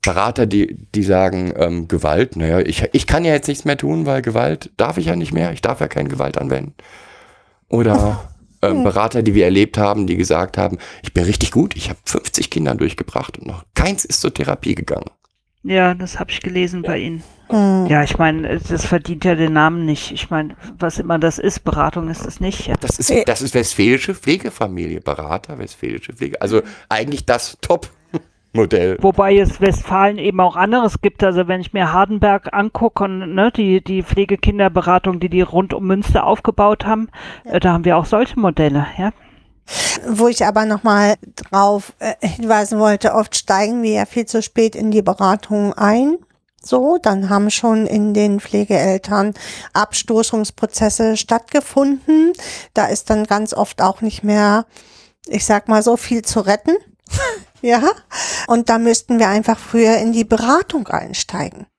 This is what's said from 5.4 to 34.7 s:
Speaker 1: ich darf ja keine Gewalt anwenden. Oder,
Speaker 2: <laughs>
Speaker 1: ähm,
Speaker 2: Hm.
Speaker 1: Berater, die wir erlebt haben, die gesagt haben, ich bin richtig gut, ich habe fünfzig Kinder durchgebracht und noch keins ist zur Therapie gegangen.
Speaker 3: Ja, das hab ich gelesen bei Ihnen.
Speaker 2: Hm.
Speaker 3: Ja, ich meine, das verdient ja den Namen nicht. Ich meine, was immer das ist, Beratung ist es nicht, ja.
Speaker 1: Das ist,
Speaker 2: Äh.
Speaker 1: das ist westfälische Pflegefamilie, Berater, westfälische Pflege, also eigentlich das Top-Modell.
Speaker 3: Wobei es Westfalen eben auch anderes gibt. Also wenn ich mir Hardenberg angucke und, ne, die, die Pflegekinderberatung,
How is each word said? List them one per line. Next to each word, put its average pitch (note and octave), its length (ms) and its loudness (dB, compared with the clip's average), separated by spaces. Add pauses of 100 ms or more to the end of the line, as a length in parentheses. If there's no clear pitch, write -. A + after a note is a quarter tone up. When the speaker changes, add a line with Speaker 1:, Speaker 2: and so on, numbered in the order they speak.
Speaker 1:
ich - 100 -12
darf - 180 -2
ja - 80 -2
keine - 200 -4
Gewalt - 300 -4
anwenden. C#2 360 -4 (920)
Oder, G#2 600 0 (160)
Speaker 2:
<laughs> - 180 -10
Speaker 1:
ähm, G#2 160 0
Speaker 2:
Hm. B3+ 60 0
Speaker 1:
Berater, G#2+ 380 0
die G#2+ 120 2
wir G2+ 100 6
erlebt G2 340 2
haben, G#2 300 2
die F2 80 0
gesagt F2+ 420 -2
haben, F#2+ 200 -2 (240)
ich - 120 -14
bin F2 100 2
richtig - 280 -2
gut, F3+ 240 0
ich - 120 -8
habe F2 160 -10
fünfzig - 460 -4
Kinder C#2+ 240 -2
durchgebracht - 640 -4
und - 80 -16
noch - 180 -12 (100)
keins G3 300 0
ist - 160 -4
zur - 140 -2
Therapie - 400 -2
gegangen. - 320 -6 (580)
Speaker 3:
Ja, F#3 300 2
das F3+ 240 -10
hab F3+ 140 -8
ich - 80 -6
gelesen F3+ 420 -4
bei E3+ 160 -4
Ihnen. E3 240 -8 (260)
Speaker 2:
Hm. G3 380 2
Speaker 3:
Ja, D3+ 160 4
ich - 160 -2
meine, D#3+ 400 0
das E3 260 -4
verdient E3+ 400 -2
ja F3+ 120 2
den D#3 160 2
Namen D#3+ 340 2
nicht. D3+ 240 -2
Ich - 200 -10
meine, D#3 260 -4 (240)
was E3+ 180 -4
immer E3 220 -2
das E3 180 0
ist, - 240 -2
Beratung D#3 460 -2
ist E3 180 -10
es - 140 -12
nicht, F#3+ 260 -6
ja. B2 140 -4
Speaker 1:
Das - 180 -4
ist, - 140 -2
Speaker 2:
Äh. A#3 120 4
Speaker 1:
das A#2 160 0
ist C3 140 -6
westfälische B2 640 2
Pflegefamilie, F#2 840 -4
Berater, D2+ 580 -6
westfälische - 560 -12
Pflege, - 280 -8
also G#2 200 2 (260)
eigentlich A#2 380 -4
das - 340 -2
Top-Modell. - 1400 -2
Speaker 3:
Wobei G3 360 4
es - 220 2
Westfalen G3 580 2
eben F#3 220 0
auch F3+ 160 2
anderes G#3+ 440 0
gibt. - 220 0
Also F3+ 240 2
wenn F#3 140 -2
ich E3+ 120 -12
mir F3 200 0
Hardenberg G3+ 600 2
angucke G#3+ 520 -2
und, F#3+ 280 -6
ne, G3+ 200 2
die, F#3+ 320 2
die F#3 180 -2
Pflegekinderberatung, F#3+ 1160 2